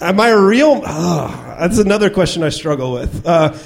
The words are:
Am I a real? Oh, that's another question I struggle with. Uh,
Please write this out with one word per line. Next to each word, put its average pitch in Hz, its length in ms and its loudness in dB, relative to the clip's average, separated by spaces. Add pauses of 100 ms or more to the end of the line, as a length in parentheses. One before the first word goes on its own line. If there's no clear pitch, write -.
Am 190 180 0
I 226 100 4
a 220 120 4
real? 240 440 4
Oh, 156 760 -4
that's 180 180 0
another 208 320 2
question 175 340 -2
I 151 60 0
struggle 139 440 -4
with. 127 320 -8
Uh, 160 400 2